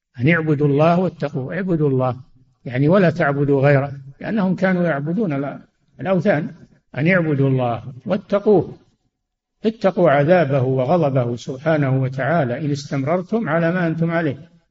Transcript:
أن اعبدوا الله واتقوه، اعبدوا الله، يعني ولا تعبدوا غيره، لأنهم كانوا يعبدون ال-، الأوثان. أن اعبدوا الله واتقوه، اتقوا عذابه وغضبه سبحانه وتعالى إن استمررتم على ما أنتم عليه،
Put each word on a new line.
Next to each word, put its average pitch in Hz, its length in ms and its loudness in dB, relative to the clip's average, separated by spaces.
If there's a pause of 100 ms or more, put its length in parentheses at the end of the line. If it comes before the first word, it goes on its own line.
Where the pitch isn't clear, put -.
(200)
أن 123 100 2
اعبدوا 156 380 2
الله 156 320 2
واتقوه، 156 560 -4
اعبدوا 170 340 -2
الله، 131 260 0 (500)
يعني 131 240 0
ولا 180 200 4
تعبدوا 143 520 0
غيره، 139 300 4 (300)
لأنهم 185 340 -2
كانوا 185 280 0
يعبدون 160 500 -2
ال-، 139 260 -6 (400)
الأوثان. 180 520 0 (460)
أن 143 100 0
اعبدوا 156 420 2
الله 123 340 -2 (220)
واتقوه، 202 720 0 (880)
اتقوا 196 440 2
عذابه 143 520 4
وغضبه 131 760 0
سبحانه 135 680 -2
وتعالى 131 640 -2
إن 143 60 -2
استمررتم 147 800 -4
على 165 220 2
ما 180 160 0
أنتم 165 240 -2
عليه، 165 380 -4 (220)